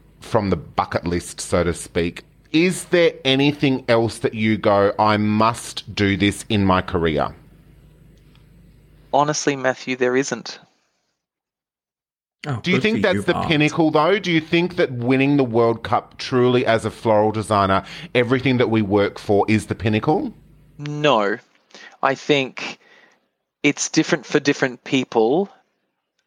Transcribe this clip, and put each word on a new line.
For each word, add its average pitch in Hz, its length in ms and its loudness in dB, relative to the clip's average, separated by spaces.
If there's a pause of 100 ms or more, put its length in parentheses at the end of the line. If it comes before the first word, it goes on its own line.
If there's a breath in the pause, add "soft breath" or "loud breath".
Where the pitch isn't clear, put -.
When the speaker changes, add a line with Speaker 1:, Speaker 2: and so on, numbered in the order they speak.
(200)
Speaker 1:
from 104 300 -2
the 90 60 2
bucket - 500 -4
list, 87 340 -6
so 87 240 0
to 85 100 -2
speak, - 480 -6 (300)
is 170 340 0
there 170 260 2 (120)
anything 135 640 0
else 117 300 0
that - 160 -4
you 110 240 0
go, 101 400 2
"I 107 180 2
must 107 760 -2
do 98 220 2
this 98 340 0
in 101 160 2
my 92 160 2
career"? 82 520 -2 (1800)
Speaker 2:
Honestly, 147 440 0
Matthew, 127 400 -4
there 127 200 2
isn't. 127 440 -4 (1900)
Speaker 3:
Oh, 139 160 -4
Speaker 1:
Do 180 80 -4
you - 60 2
Speaker 3:
good - 60 -2
Speaker 1:
think 220 160 2
Speaker 3:
for 196 40 -2
Speaker 1:
that's 185 140 2
Speaker 3:
you, 202 60 -4
Speaker 1:
the 180 120 0
Speaker 3:
Art. - 140 -4
Speaker 1:
pinnacle, 151 420 2
though? 156 300 2
Do 180 100 -4
you 165 100 2
think 170 360 -2
that 143 160 0
winning 131 460 2
the 135 60 4
World 117 380 2
Cup - 360 -4
truly 123 460 2
as 110 200 0
a 110 60 -4
floral 107 420 2
designer, 98 500 0 (320 loud breath)
everything 123 440 2
that 113 120 2
we 110 100 2
work 101 380 0
for 101 300 2
is 107 180 0
the - 80 -6
pinnacle? 131 580 -2 (460)
Speaker 2:
No. 147 600 0 (640 loud breath)
I 135 140 0
think - 640 -4 (840 soft breath)
it's - 240 0
different 160 360 -2
for - 140 0
different 139 460 -2
people. 131 680 0 (760)